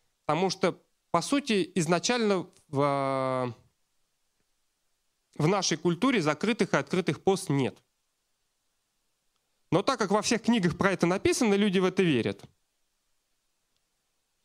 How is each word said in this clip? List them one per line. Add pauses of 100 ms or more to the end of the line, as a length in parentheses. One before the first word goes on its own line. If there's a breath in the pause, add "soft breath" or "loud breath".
(260)
потому
что, (320)
по
сути,
изначально (200)
в, (1800)
в
нашей
культуре
закрытых
и
открытых
поз
нет. (1900)
Но
так
как
во
всех
книгах
про
это
написано,
люди
в
это
верят. (2000)